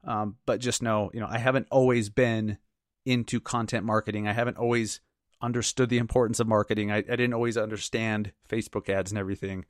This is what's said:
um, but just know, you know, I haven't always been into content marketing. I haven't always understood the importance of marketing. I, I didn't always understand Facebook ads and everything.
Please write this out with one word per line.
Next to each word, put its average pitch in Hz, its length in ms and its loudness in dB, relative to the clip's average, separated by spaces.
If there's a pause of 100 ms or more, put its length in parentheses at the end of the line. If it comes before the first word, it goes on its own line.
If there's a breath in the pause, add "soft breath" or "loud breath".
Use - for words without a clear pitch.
um, 107 420 -6
but 120 140 0
just 123 240 -2
know, 107 320 0
you 113 60 -6
know, 104 100 -4
I 113 80 -2
haven't 131 320 2
always 127 380 6
been 110 500 2 (460)
into 120 340 0
content 113 460 -2
marketing. 107 420 0
I 104 60 0
haven't 117 240 0
always 117 440 0 (400)
understood 120 480 0
the 120 100 2
importance 117 400 2
of 113 80 2
marketing. 104 460 2
I, 107 60 2
I 104 40 0
didn't 120 320 0
always 117 220 0
understand 110 760 -2 (160)
Facebook 110 400 -4
ads 95 220 0
and 104 80 -4
everything. 95 520 -6